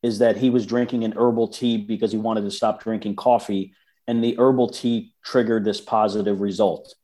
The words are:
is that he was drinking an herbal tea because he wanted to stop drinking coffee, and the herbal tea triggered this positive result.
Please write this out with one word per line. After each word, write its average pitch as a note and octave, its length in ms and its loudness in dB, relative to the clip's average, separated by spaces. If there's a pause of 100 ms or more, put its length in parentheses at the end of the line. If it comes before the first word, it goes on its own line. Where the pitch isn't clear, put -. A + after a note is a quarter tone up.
is A2+ 180 -2
that A2+ 180 4
he B2+ 120 2
was A#2+ 160 2
drinking A#2+ 380 -2
an A2+ 140 -2
herbal A2+ 320 2
tea A#2 280 -2
because G#2+ 340 -2
he A2 60 -2
wanted A2 240 -2
to G2+ 100 -4
stop G#2+ 300 -2
drinking G#2+ 360 -6
coffee, G#2 560 0 (340)
and A#2 160 0
the A#2 160 -2
herbal B2+ 300 4
tea A#2 440 -4 (100)
triggered A2+ 420 0
this G#2 160 -2
positive G#2 580 0
result. G2 640 -2